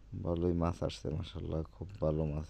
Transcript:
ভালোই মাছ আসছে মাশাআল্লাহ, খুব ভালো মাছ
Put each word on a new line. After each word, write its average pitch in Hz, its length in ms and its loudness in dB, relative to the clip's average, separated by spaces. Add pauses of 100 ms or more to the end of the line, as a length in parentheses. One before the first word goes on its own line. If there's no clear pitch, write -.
(240)
ভালোই 87 300 4
মাছ 85 300 2
আসছে - 260 -4
মাশাআল্লাহ, 82 540 -2
খুব - 260 -10 (100)
ভালো 78 260 4
মাছ 76 240 -2